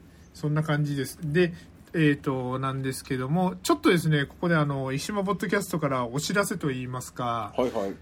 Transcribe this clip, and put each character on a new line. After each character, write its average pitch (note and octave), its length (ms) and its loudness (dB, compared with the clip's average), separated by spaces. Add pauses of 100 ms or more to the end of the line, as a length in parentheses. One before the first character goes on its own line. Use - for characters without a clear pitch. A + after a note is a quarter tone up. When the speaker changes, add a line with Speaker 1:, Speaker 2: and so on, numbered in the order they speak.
(320)
Speaker 1:
そ - 160 -4
ん D3 60 0
な D#3 80 2
感 D3+ 240 0
じ C#3+ 100 0
で C3+ 80 0
す。 - 180 -10
で、 E3+ 300 2 (400)
え D3+ 200 6
ー C#3 40 2
と、 C3 420 -2
な C3+ 140 -2
ん C3+ 80 -4
で C3+ 140 -2
す - 100 -10
け C3 140 -2
ど B2+ 100 -4
も、 F#3 340 2
ち E4 100 2
ょ - 20 6
っ D4 60 -6
と D#4+ 100 4
で F3+ 80 6
す D#3+ 100 0
ね、 D3 160 4
こ - 160 -14
こ F3+ 80 0
で、 E3+ 80 4
あ D3+ 80 4
の、 C3+ 280 -2
石 E3+ 200 -4
間 G3+ 100 0
ポ G3 100 0
ッ - 60 2
ド A3+ 100 -4
キ A3 60 0
ャ G3+ 60 2
ス F#3+ 80 -6
ト F3 100 -2
か D3 120 0
ら B2+ 160 0
お A#2+ 120 -4
知 - 140 -4
ら G3+ 140 2
せ G#3 100 -4
と D#3 140 -2
い B2+ 140 -4
い - 20 -8
ま B2+ 160 -8
す - 100 -14
か、 A#2 460 -4
Speaker 2:
は B2+ 80 4
い A#2 40 0
は A2 180 -2
い。 F#2 140 -6